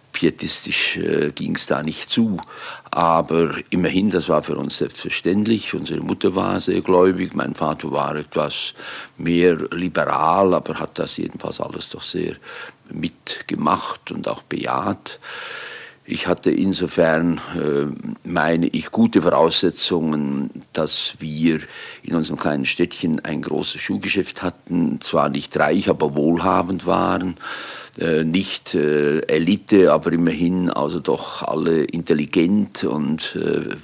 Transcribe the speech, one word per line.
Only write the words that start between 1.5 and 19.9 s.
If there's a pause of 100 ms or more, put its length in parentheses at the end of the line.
da
nicht
zu. (540)
Aber (160)
immerhin,
das
war
für
uns
selbstverständlich.
Unsere
Mutter
war
sehr
gläubig,
mein
Vater
war
etwas (420)
mehr (140)
liberal,
aber
hat
das
jedenfalls
alles
doch
sehr (560)
mitgemacht
und
auch
bejaht. (840)
Ich
hatte
insofern, (160)
äh, (420)
meine
ich,
gute
Voraussetzungen, (240)